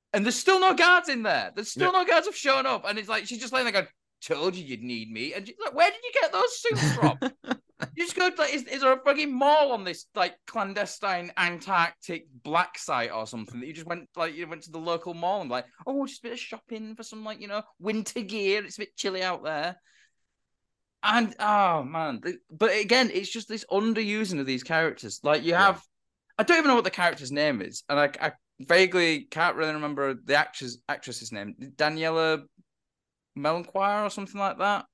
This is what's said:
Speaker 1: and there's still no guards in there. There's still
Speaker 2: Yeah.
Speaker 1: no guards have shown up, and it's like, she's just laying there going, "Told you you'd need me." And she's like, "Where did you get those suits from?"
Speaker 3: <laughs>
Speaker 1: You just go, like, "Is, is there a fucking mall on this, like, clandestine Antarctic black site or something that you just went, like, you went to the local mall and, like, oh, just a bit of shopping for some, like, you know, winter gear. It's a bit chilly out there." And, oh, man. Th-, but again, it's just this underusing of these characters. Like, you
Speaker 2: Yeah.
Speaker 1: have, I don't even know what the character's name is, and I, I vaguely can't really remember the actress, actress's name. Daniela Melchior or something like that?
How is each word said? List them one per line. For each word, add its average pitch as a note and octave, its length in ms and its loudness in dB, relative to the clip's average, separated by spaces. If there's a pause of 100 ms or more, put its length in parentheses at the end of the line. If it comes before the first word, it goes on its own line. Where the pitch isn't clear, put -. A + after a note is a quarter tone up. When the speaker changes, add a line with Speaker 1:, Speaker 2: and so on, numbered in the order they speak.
(120)
Speaker 1:
and G3+ 120 2
there's A#3 140 2
still F#4+ 220 4
no F#4 140 6
guards F4 340 6
in B3+ 140 -2
there. C#3+ 320 0
There's G#3+ 160 -8
still F#4 220 2
Speaker 2:
Yeah. F#4+ 80 4
Speaker 1:
no F4+ 40 2
guards E4 220 4
have G4+ 100 -6
shown C4+ 300 2
up, A#3 200 -2
and G#3 120 -2
it's G3+ 100 -8
like, G#3+ 180 -2
she's A#3 140 -8
just A#3+ 120 -8
laying B3+ 140 0
there A3 60 0
going, F#3+ 140 2 (360)
"Told E3 340 -2
you F3+ 80 -10
you'd B2 180 -10
need A2+ 300 -8
me." B2 220 -8
And G3 120 -10
she's A#3+ 180 -18
like, D#4 100 -6
"Where E4+ 160 4
did G#4+ 120 -8
you B4 80 -8 (100)
get - 120 2
those A4+ 280 0
suits A4 340 0
from?" - 260 -6
Speaker 3:
<laughs> - 420 -6 (340)
Speaker 1:
You E4+ 80 -4
just F4 100 -6
go, F4+ 240 2
like, C#4+ 160 0
"Is, C#4 140 -6
is C4+ 140 -6
there C4 100 6
a C4 120 2
fucking C#4+ 320 2
mall C#4+ 360 6
on G#3+ 100 -2
this, F3+ 320 -8
like, F3+ 220 0 (100)
clandestine G3 880 -4
Antarctic F3 920 0 (180)
black D#3+ 340 0
site A#2+ 320 -2
or A2 160 -6
something A#2 320 -12
that B2+ 80 -10
you D#3+ 60 -12
just D#3+ 160 -14
went, E3+ 260 -8
like, E3 220 -4
you E3+ 100 -10
went D#3+ 160 -12
to E3 80 -20
the E3 80 -12
local E3+ 360 -4
mall F3 260 -2
and, D3 100 -8
like, B2 140 -2 (200)
oh, C#4 220 -2
just - 140 -16
a A#3+ 80 -12
bit A#3 60 -8
of B3 40 -10
shopping A3 560 -12
for A3+ 80 -16
some, A3 220 -16
like, G#3+ 160 -12
you G#3 80 -14
know, G#3 140 -4 (180)
winter A3 400 -4
gear. G3+ 440 0
It's - 140 -14
a G#3 40 -12
bit - 140 -12
chilly F#3+ 280 -4
out F3+ 180 -2
there." D#3 380 -4 (1200)
And, G#3+ 380 2
oh, G3 420 4
man. D3 400 -4
Th-, - 140 -6 (120)
but F#3+ 220 2
again, G#3+ 420 4
it's F#3+ 200 -4
just A3 160 -8
this G#3+ 200 -8
underusing G#3+ 680 0
of C#3 80 -4
these C3 160 -4
characters. D#3+ 640 -2
Like, D3 180 2
you E3 80 0
Speaker 2:
Yeah. F3+ 160 6
Speaker 1:
have, F#3+ 160 2 (560)
I G#3+ 60 2
don't E4+ 140 6
even D4+ 100 4
know B3+ 80 6
what A#3 80 4
the F#3 60 -2
character's D#3+ 420 0
name C#3+ 300 2
is, - 260 -12
and C#3+ 100 2
I, C#3+ 120 4 (100)
I D3+ 120 0 (280)
vaguely E3+ 680 4
can't D#3 280 0
really D#3 180 -2
remember C#3+ 400 -2
the C#3 220 0
actress, B2+ 420 -2 (100)
actress's A#2+ 440 -10
name. G#2 240 -10 (180)
Daniela D#3+ 680 0 (920)
Melchior F#3+ 680 0
or G3+ 60 -4
something G3+ 300 -10
like G3 180 -2
that? G3 340 0